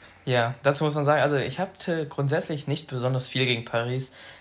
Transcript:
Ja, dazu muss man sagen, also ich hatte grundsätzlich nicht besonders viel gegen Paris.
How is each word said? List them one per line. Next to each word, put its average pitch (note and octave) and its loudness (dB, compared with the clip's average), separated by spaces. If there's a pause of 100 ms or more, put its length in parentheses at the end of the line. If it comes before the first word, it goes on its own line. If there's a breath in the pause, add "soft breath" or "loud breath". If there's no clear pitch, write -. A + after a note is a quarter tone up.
(260 loud breath)
Ja, B2 2
dazu C#3 4
muss D3+ 2
man D3+ 0
sagen, D3 4
also D3 4
ich C3+ -2
hatte F3 -2
grundsätzlich C#3+ -2
nicht D3 -2
besonders B2+ -2
viel C3 0
gegen A#2 0
Paris. B2 -2 (280 loud breath)